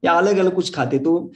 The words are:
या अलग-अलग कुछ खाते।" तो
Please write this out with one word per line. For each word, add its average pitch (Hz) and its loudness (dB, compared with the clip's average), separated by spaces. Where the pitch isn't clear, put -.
या 170 2
अलग-अलग 185 2
कुछ 175 -4
खाते।" 139 -2
तो 165 -2